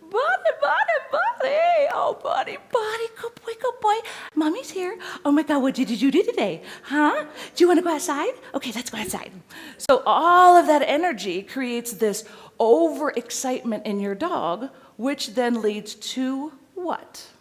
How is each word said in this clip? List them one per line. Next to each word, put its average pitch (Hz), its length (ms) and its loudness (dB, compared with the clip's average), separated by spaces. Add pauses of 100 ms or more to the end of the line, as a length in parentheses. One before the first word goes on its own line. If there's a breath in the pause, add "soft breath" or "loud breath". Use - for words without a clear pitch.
Buddy, 622 500 -2 (100)
buddy, 571 360 0 (140)
buddy, 659 800 0
oh, - 320 -2
buddy, - 340 -4 (140)
buddy, 453 360 -2 (140)
good 466 220 -12
boy, - 160 -12
good 508 220 -4
boy. 415 140 2 (400 loud breath)
Mommy's 320 340 -2
here. 370 280 -6 (280 loud breath)
Oh 294 60 2
my 294 120 4
God, 285 180 0
what 262 140 0
did 240 140 0
you 226 220 2
do 339 120 4
today? 202 380 -2 (220 loud breath)
Huh? 302 420 2 (300 loud breath)
Do - 80 4
you 349 40 8
wanna 349 140 6
go 339 120 0
outside? 302 400 -2 (200 loud breath)
Okay, 269 200 -6
let's 233 160 -8
go 220 80 -12
outside. - 340 -8 (460 loud breath)
So - 280 2
all 349 500 8
of 339 120 8
that 294 140 6
energy 240 600 0
creates 240 520 -6
this 202 300 -2 (360 loud breath)
overexcitement 254 1300 0
in 202 140 -4
your 202 160 -4
dog, 233 540 -4 (280 loud breath)
which 254 380 -6
then 240 260 0
leads 208 340 -4
to 269 580 -6 (220)
what? - 500 -8 (160)